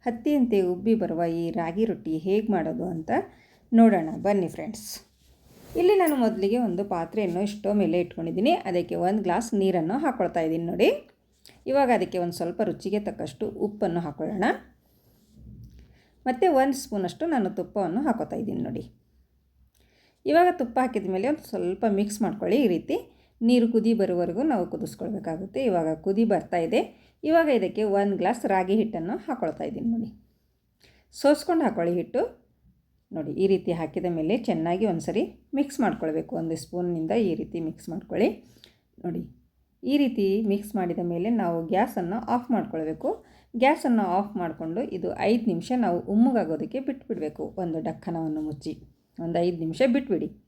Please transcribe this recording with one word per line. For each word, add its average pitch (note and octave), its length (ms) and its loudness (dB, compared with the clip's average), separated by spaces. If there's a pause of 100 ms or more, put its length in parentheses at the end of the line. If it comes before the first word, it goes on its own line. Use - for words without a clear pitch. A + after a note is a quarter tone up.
ಹತ್ತಿಯಂತೆ A#3 540 2 (140)
ಉಬ್ಬಿ G#3 280 2
ಬರುವ E3 240 0 (140)
ಈ E3+ 40 -2 (140)
ರಾಗಿ E3+ 320 -2
ರೊಟ್ಟಿ D#3+ 240 -4 (140)
ಹೇಗೆ G#3 260 2
ಮಾಡೋದು E3 400 -2
ಅಂತ D#3+ 180 -6 (680)
ನೋಡೋಣ G3 300 6 (180)
ಬನ್ನಿ G3 280 2
ಫ್ರೆಂಡ್ಸ್. E3 320 -12 (960)
ಇಲ್ಲಿ F#4+ 220 6
ನಾನು D4+ 200 4
ಮೊದಲಿಗೆ G3+ 340 2 (100)
ಒಂದು F#3 260 -2
ಪಾತ್ರೆಯನ್ನು F3 500 -2 (120)
ಸ್ಟವ್ G#3 280 0
ಮೇಲೆ E3+ 220 2
ಇಟ್ಕೊಂಡಿದ್ದೀನಿ. F3 500 0 (160)
ಅದಕ್ಕೆ F3 240 -2 (140)
ಒಂದು G#3 180 0
ಗ್ಲಾಸ್ F#3+ 240 0 (100)
ನೀರನ್ನು F#3 440 2
ಹಾಕ್ಕೊಳ್ತಾ F3+ 420 0
ಇದ್ದೀನಿ E3 240 -2
ನೋಡಿ. G#3 180 4 (840)
ಇವಾಗ C#4 160 4 (100)
ಅದಕ್ಕೆ F3+ 260 -2
ಒಂದು F3 160 -6
ಸ್ವಲ್ಪ F3 200 -4 (100)
ರುಚಿಗೆ G3+ 300 -2 (100)
ತಕ್ಕಷ್ಟು F3+ 340 -8 (240)
ಉಪ್ಪನ್ನು F3 380 -2
ಹಾಕ್ಕೊಳ್ಳೋಣ. F3+ 380 -4 (1800)
ಮತ್ತು B3+ 380 4
ಒಂದು C4+ 220 2
ಸ್ಪೂನಷ್ಟು G#3 520 -2
ನಾನು F#3 240 0
ತುಪ್ಪವನ್ನು D#3+ 480 -2
ಹಾಕೋತಾ D3+ 340 -2
ಇದ್ದೀನಿ - 280 -4
ನೋಡಿ. - 140 -8 (1500)
ಇವಾಗ E4+ 180 8 (100)
ತುಪ್ಪ B3 220 -4
ಹಾಕಿದ G#3 320 -2
ಮೇಲೆ G3 160 0
ಒಂದು D#4 200 -2
ಸ್ವಲ್ಪ F#3 360 -2 (100)
ಮಿಕ್ಸ್ G#3 280 0
ಮಾಡ್ಕೊಳ್ಳಿ. F#3 420 0
ಈ - 80 6
ರೀತಿ G#3 220 -2 (520)
ನೀರು A#3+ 240 6
ಕುದಿ A3+ 200 4 (100)
ಬರೋವರೆಗೂ F3 500 0
ನಾವು F#3+ 220 0
ಕುದಿಸ್ಕೊಳ್ಬೇಕಾಗುತ್ತೆ. F#3 880 -6 (100)
ಇವಾಗ E3+ 180 2 (180)
ಕುದಿ G3 180 2 (100)
ಬರ್ತಾ F3 320 0
ಇದೆ. G#3 140 2 (500)
ಇವಾಗ E4 180 6 (100)
ಇದಕ್ಕೆ G3 260 0 (120)
ಒಂದು G3+ 260 4
ಗ್ಲಾಸ್ G3 220 0 (100)
ರಾಗಿ F#3+ 280 2
ಹಿಟ್ಟನ್ನು F#3 340 -2 (100)
ಹಾಕ್ಕೊಳ್ತಾ D#3+ 440 -4
ಇದ್ದೀನಿ - 240 -4
ನೋಡಿ. A3+ 160 -4 (1120)
ಸೋಸ್ಕೊಂಡು D4+ 440 4
ಹಾಕ್ಕೊಳ್ಳಿ F3 320 0
ಹಿಟ್ಟು. A#3+ 240 -2 (920)
ನೋಡಿ, D3 180 -6 (100)
ಈ G3 100 4
ರೀತಿ F3 260 0
ಹಾಕಿದ E3+ 400 -4
ಮೇಲೆ E3 180 0 (100)
ಚೆನ್ನಾಗಿ F3 440 0
ಒಂದ್ಸರಿ E3+ 320 -2 (360)
ಮಿಕ್ಸ್ C#4 260 -2
ಮಾಡ್ಕೊಳ್ಬೇಕು. D#3+ 460 -2 (120)
ಒಂದು D#3+ 200 -4
ಸ್ಪೂನ್ನಿಂದ F3 480 -4 (180)
ಈ E3 120 0
ರೀತಿ E3 260 -8
ಮಿಕ್ಸ್ - 260 -10
ಮಾಡ್ಕೊಳ್ಳಿ. F#3+ 360 0 (760)
ನೋಡಿ, E3+ 200 -6 (600)
ಈ C#4 200 0
ರೀತಿ A3+ 260 0 (240)
ಮಿಕ್ಸ್ G3+ 260 -6
ಮಾಡಿದ F3 340 -2
ಮೇಲೆ F3+ 180 -2 (120)
ನಾವು E3+ 160 0 (140)
ಗ್ಯಾಸನ್ನು G3 460 0 (180)
ಆಫ್ A#3+ 180 -6
ಮಾಡ್ಕೊಳ್ಬೇಕು. D#3+ 560 -4 (540)
ಗ್ಯಾಸನ್ನು B3 420 2 (140)
ಆಫ್ G3+ 120 -6 (100)
ಮಾಡಿಕೊಂಡು E3 380 -6 (180)
ಇದು F3 120 -4 (200)
ಐದು A3+ 220 2
ನಿಮಿಷ E3 180 -4 (140)
ನಾವು F3 140 2 (160)
ಉಮ್ಮಗಾಗೋದಕ್ಕೆ A3+ 760 2
ಬಿಟ್ಬಿಡ್ಬೇಕು. E3 540 -6 (220)
ಒಂದು D#3+ 140 -4 (120)
ಡಕ್ಕನವನ್ನು D#3+ 580 -4
ಮುಚ್ಚಿ D3+ 260 -8 (480)
ಒಂದು E3+ 220 -2
ಐದು F3+ 180 0
ನಿಮಿಷ D#3+ 180 -2 (120)
ಬಿಟ್ಬಿಡಿ. C4+ 340 0 (200)